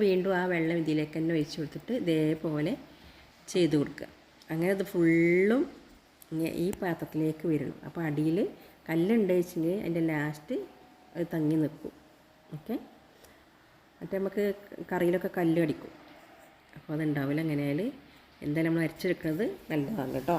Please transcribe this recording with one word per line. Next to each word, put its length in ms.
വീണ്ടും 340
ആ 40
വെള്ളം 280
ഇതിലേക്ക് 360
തന്നെ 180
ഒഴിച്ച് 240
കൊടുത്തിട്ട് 320
ഇതേപോലെ 720
ചെയ്ത് 280
കൊടുക്കുക. 280
അങ്ങനെ 240
ഇത് 160
ഫുള്ളും 680
ഇങ്ങ-, 220
ഈ 20
പാത്രത്തിലേക്ക് 720
വരണം. 240
അപ്പോൾ 200
അടിയിൽ 320
കല്ലുണ്ട് 520
വെച്ചെങ്കിൽ 420
അതിൻ്റെ 300
ലാസ്റ്റ് 460
അത് 100
തങ്ങി 280
നിൽക്കും. 300
ഓക്കെ, 180
മറ്റേ 200
നമുക്ക് 260
കറിയിലൊക്കെ 440
കല്ല് 260
കടിക്കും, 280
അപ്പോൾ 200
അതുണ്ടാവില്ല. 480
അങ്ങനെ 220
ആയാൽ 140
എന്തായാലും 260
നമ്മൾ 160
അരിച്ചെടുക്കുന്നത് 580
നല്ലതാണ് 460
കേട്ടോ. 220